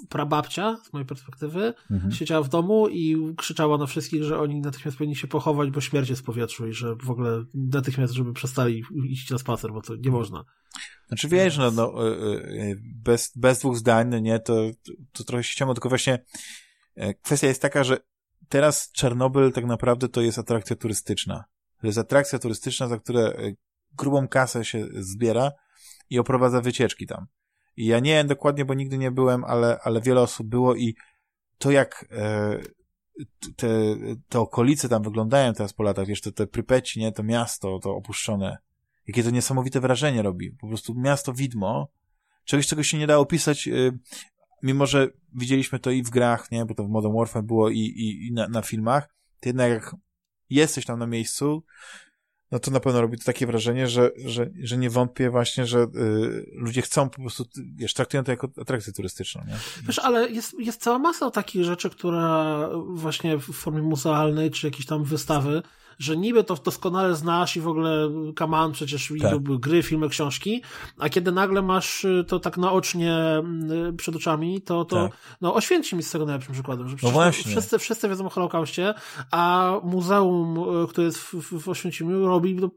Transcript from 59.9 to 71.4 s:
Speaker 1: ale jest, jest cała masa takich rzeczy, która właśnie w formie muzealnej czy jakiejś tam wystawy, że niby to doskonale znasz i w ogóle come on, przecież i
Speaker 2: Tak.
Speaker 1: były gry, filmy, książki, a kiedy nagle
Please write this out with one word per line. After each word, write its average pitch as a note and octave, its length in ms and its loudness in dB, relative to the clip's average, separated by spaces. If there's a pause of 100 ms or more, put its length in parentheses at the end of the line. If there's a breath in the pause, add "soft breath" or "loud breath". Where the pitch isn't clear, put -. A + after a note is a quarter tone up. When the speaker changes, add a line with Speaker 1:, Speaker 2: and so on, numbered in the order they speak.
Speaker 1:
ale A#3+ 320 2
jest, A3+ 280 -8
jest A3+ 220 -6
cała A#3+ 180 2
masa D#4 320 0
takich G3 340 -2
rzeczy, F3 260 -2
która D#3+ 800 0 (260)
właśnie D#3+ 440 -2
w C3+ 40 -8 (100)
formie D#3 300 -4
muzealnej D#3 680 2
czy D#3 160 -4
jakiejś C3+ 200 -6
tam D3+ 180 -2
wystawy, D3 580 0 (360 soft breath)
że D#3 180 -4
niby G#3+ 280 4
to F#3+ 100 -4
doskonale F#3 600 0
znasz E3+ 400 0
i E3+ 40 -4
w D#3+ 80 -4
ogóle D#3 420 2 (280)
come D#3+ 180 0
on, D#3 160 2
przecież C#3+ 380 -6
i D3+ 100 -6
Speaker 2:
Tak. D3 180 2
Speaker 1:
były C#3 200 0
gry, D#3 240 4
filmy, D#3 260 0
książki, E3 540 -2 (360 loud breath)
a F3+ 100 0
kiedy F3+ 240 2
nagle F#3+ 300 2